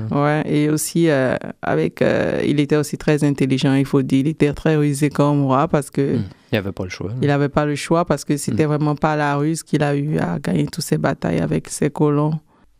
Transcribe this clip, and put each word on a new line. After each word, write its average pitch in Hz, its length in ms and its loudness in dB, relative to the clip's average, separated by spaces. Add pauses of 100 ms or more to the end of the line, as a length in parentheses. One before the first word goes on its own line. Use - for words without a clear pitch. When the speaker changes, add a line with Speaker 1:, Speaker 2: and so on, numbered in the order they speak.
(120)
Speaker 1:
hein. 147 340 0
Speaker 2:
ouais. - 80 -2
Et 147 160 2
aussi, 160 400 0
euh, 131 260 2 (260)
avec, - 400 -2
euh, - 440 0
il 147 160 0
était 147 160 2
aussi 147 200 -2
très 147 280 0
intelligent, 135 480 2
il 135 120 2
faut 139 160 2
dire. 135 200 2
Il 135 80 0
était 147 240 0
très 156 240 0
rusé 147 320 2
comme 143 340 2
roi 135 240 2
parce 147 220 0
que 143 300 0
Speaker 1:
Hmm. 107 40 -2 (300)
Il 117 40 2
avait 98 140 -2
pas 98 120 -6
le 92 80 -8
choix, - 180 -10
là. 113 100 -8
Speaker 2:
il 143 120 2
avait 143 180 2
pas 151 160 0
le 147 80 -2
choix 165 320 0
parce 147 180 -2
que 147 140 -2
c'était 151 280 0
Speaker 1:
Hmm. 151 40 0
Speaker 2:
vraiment 147 260 2
pas 156 200 0
la 147 220 0
ruse 156 260 -2
qu'il - 180 0
a 147 140 0
eu 151 240 -2
à 170 200 -2
gagner 147 280 0
toutes - 160 -8
ces 156 160 0
batailles - 400 -2
avec 160 280 -2
ses - 220 -2
colons. 151 500 0 (400)